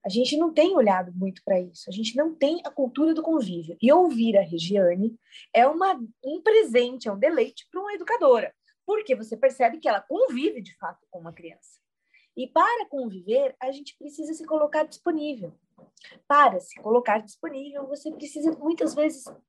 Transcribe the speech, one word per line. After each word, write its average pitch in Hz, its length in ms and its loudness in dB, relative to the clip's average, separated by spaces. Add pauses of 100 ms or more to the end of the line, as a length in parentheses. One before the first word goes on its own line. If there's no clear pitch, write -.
A 202 40 -6
gente 247 280 0
não 320 160 2
tem 349 240 4
olhado 185 360 2
muito 185 320 -6
pra 185 160 0
isso, 180 280 -14
a 190 40 -12
gente 220 240 -6
não 320 160 0
tem 320 320 0
a - 60 -10
cultura 285 420 0
do 311 100 -2
convívio. 180 600 -4
E 254 100 6
ouvir 233 440 4
a 196 60 6
Regiane 180 760 0 (340)
é 240 140 6
uma, 330 340 0 (240)
um 311 160 -8
presente, 247 680 2
é 202 40 -4
um 196 60 -8
deleite 269 520 0
pra 359 100 -8
uma 415 120 -8
educadora, 320 640 2 (320)
porque 415 300 -2
você 220 200 -12
percebe 254 420 0
que 311 100 -4
ela 202 120 0
convive, 330 640 -2
de - 140 -20
fato, 185 340 -14
com 180 80 -16
uma 165 140 -16
criança. - 480 -20 (560)
E 254 100 -8
para 415 400 2
conviver, 233 760 -4
a 262 120 -6
gente 285 260 -16
precisa 294 340 -12
se - 140 -12
colocar 302 380 0
disponível. 294 680 -6 (760)
Para 269 320 6
se - 200 -20
colocar 226 380 2
disponível, 277 680 -12
você 294 240 -10
precisa, 302 460 -6
muitas 294 360 -2
vezes 302 300 -2 (240)